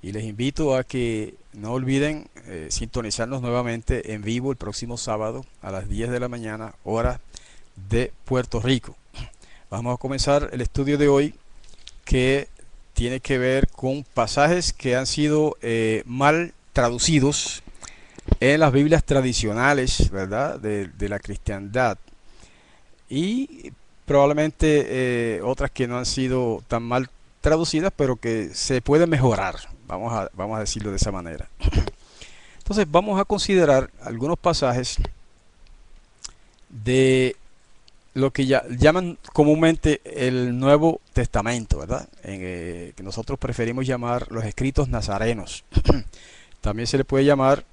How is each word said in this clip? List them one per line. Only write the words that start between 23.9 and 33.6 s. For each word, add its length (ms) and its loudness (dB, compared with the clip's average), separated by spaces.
probablemente, 840 4
eh, 560 -2
otras 280 -2
que 160 -2
no 100 -4
han 80 -6
sido 640 -2
tan 160 -2
mal 260 -2
traducidas, 540 4
pero 200 2
que 380 0
se 280 0
pueden 280 4
mejorar, 460 2
vamos 260 -6
a, 200 -4
vamos 240 -6
a 40 -4
decirlo 300 -6
de 60 -4
esa 140 0
manera. 380 -10
<clears throat> 1000 -4
Entonces 300 0
vamos 300 2
a 60 0
considerar 640 2